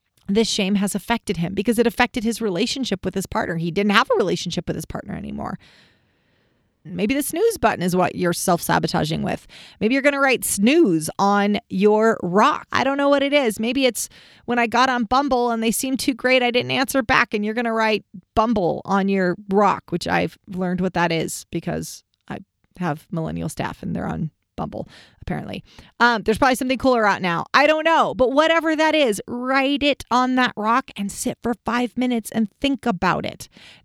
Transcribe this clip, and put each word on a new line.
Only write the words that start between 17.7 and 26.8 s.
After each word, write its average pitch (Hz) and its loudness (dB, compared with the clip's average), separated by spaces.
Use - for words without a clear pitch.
write 220 0
Bumble 208 2
on 196 0
your 185 2
rock, 196 2
which 170 -4
I've 170 0
learned 180 -4
what 185 -2
that 170 0
is 165 -4
because 165 -6
I - -12
have 156 -6
millennial 165 -6
staff - -8
and 170 -6
they're 170 -4
on 160 -6
Bumble, - -8
apparently. - -10
Um, 233 2
there's 220 0
probably 262 4
something 254 -2
cooler 240 2